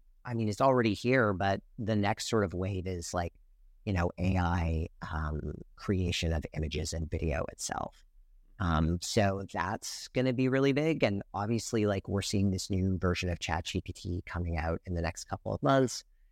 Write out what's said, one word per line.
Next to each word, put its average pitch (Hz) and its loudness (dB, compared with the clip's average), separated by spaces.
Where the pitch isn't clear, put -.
I 120 -6
mean, 113 0
it's 104 -2
already 123 6
here, 120 4
but 98 0
the 110 0
next 101 0
sort 107 4
of 82 -4
wave 92 -4
is, 87 -6
like, 87 -2
you 101 0
know, 87 2
A 92 2
I, 85 0
um, 78 -4
creation 87 0
of 78 -2
images 78 -4
and 80 -4
video 80 -2
itself. - -8
Um, 82 2
so 98 2
that's - -6
gonna 127 0
be 131 2
really 135 4
big. 147 0
And 101 2
obviously, 107 0
like, 98 0
we're 98 0
seeing 98 2
this 92 -4
new 95 2
version 90 0
of 85 -4
Chat 80 -2
G - -4
P - -10
T 87 -6
coming 85 -4
out 82 -2
in 90 -6
the 85 -2
next 82 -6
couple 101 -8
of 101 -2
months, 135 2